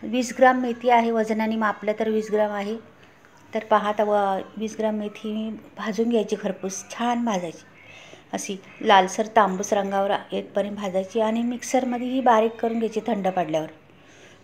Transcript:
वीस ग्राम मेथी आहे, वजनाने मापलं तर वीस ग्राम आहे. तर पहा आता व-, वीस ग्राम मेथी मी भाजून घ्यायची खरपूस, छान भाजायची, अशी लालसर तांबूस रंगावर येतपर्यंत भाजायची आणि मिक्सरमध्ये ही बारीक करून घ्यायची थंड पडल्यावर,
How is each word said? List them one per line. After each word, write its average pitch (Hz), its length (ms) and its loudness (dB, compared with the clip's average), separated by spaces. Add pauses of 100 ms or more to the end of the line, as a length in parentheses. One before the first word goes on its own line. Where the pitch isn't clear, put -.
वीस 233 360 -2
ग्राम 254 220 6
मेथी 240 300 -2
आहे, 233 200 4
वजनाने 220 460 0
मापलं 214 420 -2
तर 220 100 0
वीस 214 240 0
ग्राम 208 180 2
आहे. 208 480 -8 (560)
तर 220 100 -2
पहा 208 240 4
आता 208 160 2
व-, 202 360 2 (160)
वीस 214 220 -6
ग्राम 214 160 0
मेथी 208 380 -6
मी 220 240 -6 (200)
भाजून 220 320 -2
घ्यायची 214 340 0
खरपूस, 190 480 -6
छान 240 340 -2
भाजायची, 180 400 -4 (680)
अशी 190 280 -8 (200)
लालसर 196 460 4
तांबूस 196 460 2
रंगावर 196 380 0 (220)
येतपर्यंत 196 440 -4
भाजायची 190 440 -2
आणि 220 220 0
मिक्सरमध्ये 247 640 -2
ही 262 140 -2
बारीक 226 320 4
करून 226 260 -2
घ्यायची 214 280 -2
थंड 202 220 0
पडल्यावर, 160 380 -2 (760)